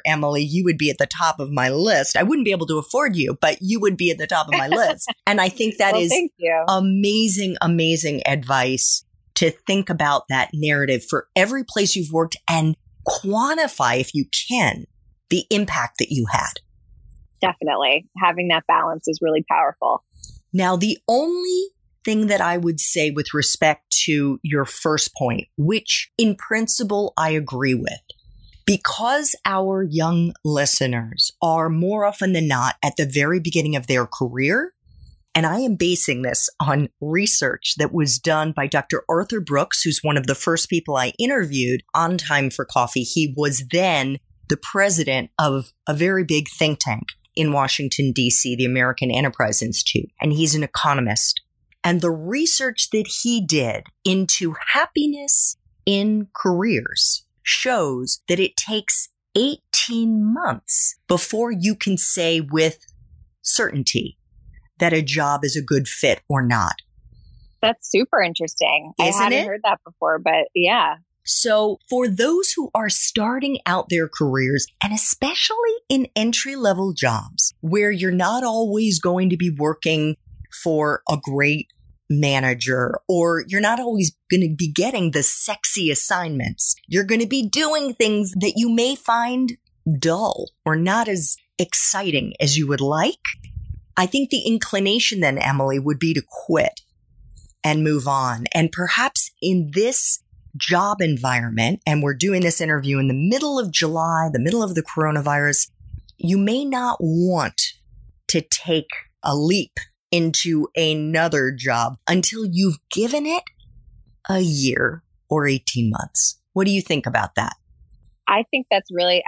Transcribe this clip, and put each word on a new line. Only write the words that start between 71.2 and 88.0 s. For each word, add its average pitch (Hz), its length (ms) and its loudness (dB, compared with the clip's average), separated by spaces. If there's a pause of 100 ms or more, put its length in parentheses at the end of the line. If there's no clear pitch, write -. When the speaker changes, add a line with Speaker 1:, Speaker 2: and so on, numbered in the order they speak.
Speaker 1:
So 214 540 0 (100)
for 247 200 0
those 285 440 2
who 285 220 -4
are 226 140 0
starting 247 760 0
out 180 240 0
their 160 200 0
careers, 135 580 0 (160)
and 202 100 0
especially 440 800 0 (160)
in 269 260 2
entry-level 214 800 0
jobs, 117 680 0
where 202 300 2
you're 185 220 0
not 196 320 0
always 220 560 0
going 180 300 2
to 175 60 2
be 175 140 0
working 156 640 0 (460)
for 151 460 0
a 151 120 4
great 143 460 -2 (420)
manager, 131 1000 0
or 170 400 2
you're 196 120 0
not 226 200 2
always 214 340 0 (160)
gonna 180 260 2
be 160 140 -2
getting 185 400 0
the 143 140 0
sexy - 680 0
assignments, 147 840 -2 (100)
you're 185 160 2
gonna 226 240 0
be 240 220 0
doing 294 460 0
things 208 380 2